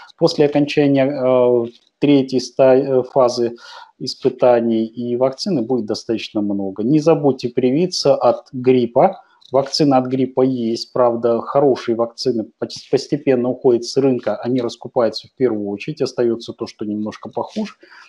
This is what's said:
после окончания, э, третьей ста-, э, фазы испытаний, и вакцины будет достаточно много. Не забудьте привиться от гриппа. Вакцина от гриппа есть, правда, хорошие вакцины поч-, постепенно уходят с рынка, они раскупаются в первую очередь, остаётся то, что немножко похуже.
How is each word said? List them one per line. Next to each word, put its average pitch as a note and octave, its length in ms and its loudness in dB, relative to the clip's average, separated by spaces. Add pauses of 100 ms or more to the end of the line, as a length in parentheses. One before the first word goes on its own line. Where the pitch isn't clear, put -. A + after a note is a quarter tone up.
(160)
после D#3+ 300 2
окончания, C#3+ 600 2
э, B2+ 600 2 (340)
третьей C3+ 400 4
ста-, C3 360 4
э, C3+ 260 2
фазы A#2+ 540 0 (420)
испытаний, A#2 880 0
и A#2+ 300 -6
вакцины C3 460 -2
будет A#2 240 -2
достаточно G#2+ 540 -6
много. G2+ 440 -4
Не D3+ 160 2
забудьте D3 480 2
привиться C#3 640 0
от - 380 0
гриппа. B2+ 680 2 (300)
Вакцина C3+ 480 2
от B2+ 80 0
гриппа C3 360 -2
есть, A#2+ 500 -2
правда, A#2 480 0
хорошие B2+ 560 0
вакцины A#2 480 -2 (140)
поч-, - 320 -12
постепенно C3 580 0
уходят B2 360 0
с - 120 -8
рынка, B2+ 400 0
они A#2+ 240 -2
раскупаются A#2 640 -4
в - 60 -20
первую G#2+ 380 -2
очередь, D3 320 -8
остаётся A#2 500 -4
то, A2+ 160 -10
что - 160 -12
немножко G#2+ 460 -8
похуже. G#3 420 -8 (360)